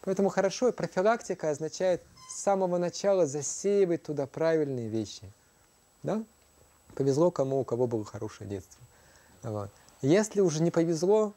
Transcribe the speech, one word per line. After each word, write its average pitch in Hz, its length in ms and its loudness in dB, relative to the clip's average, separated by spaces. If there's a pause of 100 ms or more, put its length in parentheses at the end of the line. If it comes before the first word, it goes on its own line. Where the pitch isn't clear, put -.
Поэтому 190 280 2
хорошо, 190 440 2
профилактика 185 760 -2
означает 156 500 -2 (280)
с - 120 -12
самого 185 360 2
начала 175 480 2
засеивать 170 800 0
туда 143 240 -4
правильные 147 640 0
вещи. 107 340 -4 (800)
Да? 196 200 -2 (720)
Повезло 139 360 4
кому, 135 300 -2
у - 20 -2
кого 120 240 0
было 113 180 -2
хорошее 107 440 -12
детство. - 320 -10 (600)
Вот. 104 260 -6 (320)
Если 202 400 2
уже 156 200 2
не 170 100 2
повезло 175 640 2